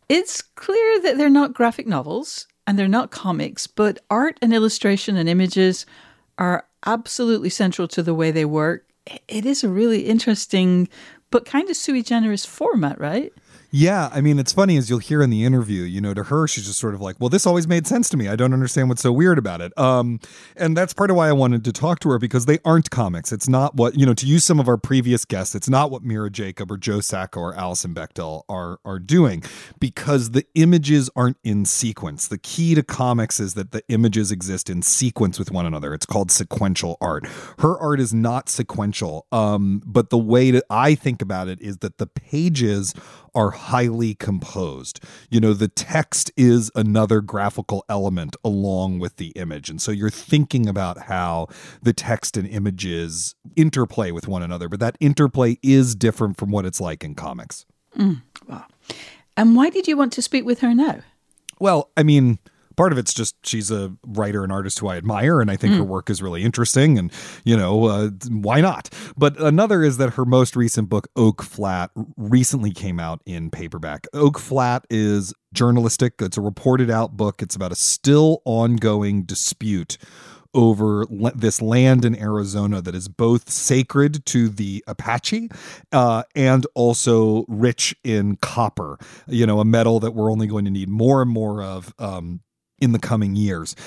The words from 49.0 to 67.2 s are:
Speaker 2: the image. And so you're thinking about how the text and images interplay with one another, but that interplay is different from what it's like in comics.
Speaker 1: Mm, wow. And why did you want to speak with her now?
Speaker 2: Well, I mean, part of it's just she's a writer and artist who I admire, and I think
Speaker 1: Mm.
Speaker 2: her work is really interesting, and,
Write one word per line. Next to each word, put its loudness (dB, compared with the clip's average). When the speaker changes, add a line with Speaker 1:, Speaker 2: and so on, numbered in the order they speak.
Speaker 2:
the -10
image. -12
And -10
so -4
you're -2
thinking 0
about -4
how -4
the 2
text -4
and -4
images -6
interplay 2
with -10
one -4
another, -8
but -8
that -4
interplay 2
is 4
different 0
from -4
what -2
it's -6
like -8
in -10
comics. -14
Speaker 1:
Mm, 0
wow. -16
And 6
why 6
did -2
you 0
want 0
to -6
speak -2
with 0
her 2
now? 2
Speaker 2:
Well, 2
I 6
mean, 6
part 4
of 0
it's -2
just -6
she's -4
a -4
writer -2
and -2
artist -4
who -4
I -6
admire, 2
and 4
I 0
think 4
Speaker 1:
Mm. 4
Speaker 2:
her 2
work -6
is -2
really -6
interesting, 4
and, -2